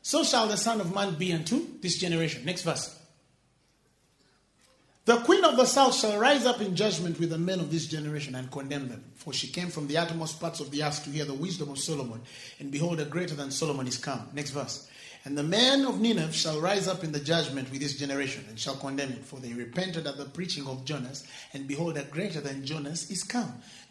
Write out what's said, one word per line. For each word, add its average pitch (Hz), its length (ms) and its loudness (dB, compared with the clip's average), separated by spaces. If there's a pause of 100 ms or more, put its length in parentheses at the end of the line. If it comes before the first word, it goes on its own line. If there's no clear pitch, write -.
so 302 220 2
shall 233 240 6
the 208 100 2
Son 226 240 2
of 175 120 -2
Man 196 220 0
be 180 160 0
unto 170 500 0
this 175 160 0
generation." 165 460 0
Next 170 200 -2
verse. - 320 -2 (2000)
"The 233 160 8
queen 381 240 8
of 269 120 8
the 247 80 10
south 262 340 6
shall 208 180 2
rise 247 280 6
up 240 160 4
in 190 140 0
judgment 170 440 2
with 160 120 2
the 165 60 -2
men 180 220 0
of 151 120 -2
this 160 160 0
generation 151 480 -4
and 127 160 -8
condemn 139 380 -6
them. 110 140 -12 (120)
For - 180 -12
she - 140 -2
came 175 240 -4
from 151 160 -4
the 147 100 2
uttermost 165 420 0
parts 165 200 -4
of 135 100 -8
the 143 140 -2
earth 147 220 0
to 147 40 -8
hear 147 160 -2
the 139 80 -6
wisdom 151 360 -4
of 135 100 -8
Solomon. 120 420 -4 (380)
And 139 120 -8
behold, 160 280 0
a 147 60 0
greater 160 300 -4
than 139 160 -6
Solomon 139 360 -2
is 123 100 -4
come." 120 360 -6
Next 143 180 -6
verse. 135 360 -6 (360)
"And 139 140 -4
the 147 60 0
men 254 420 6
of 202 140 0
Nineveh 196 340 4
shall 156 260 0
rise 185 280 2
up 185 160 -2
in 151 100 -4
the 147 60 0
judgment 135 520 0
with 139 100 -6
this 143 140 -4
generation 139 520 -4
and 110 120 -14
shall 135 160 -4
condemn 139 360 -4
it. 113 140 -10
For 131 140 -14
they 120 140 -10
repented 165 520 -4
at 139 120 -6
the 143 80 -8
preaching 147 420 -6
of 131 180 -8
Jonas. 139 380 -6 (300)
And 139 140 -8
behold, 151 300 -2
a 139 60 -4
greater 160 380 -6
than 135 240 -6
Jonas 151 440 -6
is 185 140 -6
come." 202 380 -4 (300)